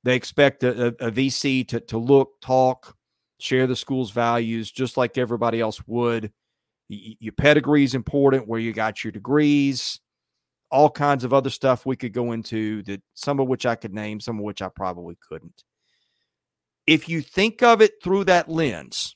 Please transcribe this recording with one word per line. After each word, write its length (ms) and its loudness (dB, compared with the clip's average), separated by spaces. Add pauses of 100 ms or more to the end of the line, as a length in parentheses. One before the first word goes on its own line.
They 120 2
expect 480 2
a, 220 0
a, 220 -4
a 20 -2
V 180 0
C 360 -2
to, 160 -6
to 180 -8
look, 420 4
talk, 560 0 (440)
share 260 0
the 100 -2
school's 340 -6
values, 640 -2
just 240 -6
like 220 -2
everybody 420 -2
else 260 -6
would. 460 -2 (560)
Y-, 200 -14
y-, 120 -18
your 140 -10
pedigree 500 4
is 100 0
important, 540 2
where 100 -4
you 140 -4
got 320 -4
your 80 -8
degrees, 880 0 (720)
all 160 6
kinds 340 0
of 120 0
other 160 2
stuff 340 0
we 100 -2
could 200 -10
go 180 -4
into, 520 -6
that 180 -10 (100)
some 260 -4
of 80 0
which 200 -2
I 80 0
could 180 -12
name, 280 -8
some 180 -8
of 60 -8
which 180 -10
I 80 -8
probably 480 -10 (100)
couldn't. 360 -18 (1200)
If 240 2
you 100 -2
think 420 -2
of 200 6
it 200 2
through 220 0
that 240 4
lens 680 -4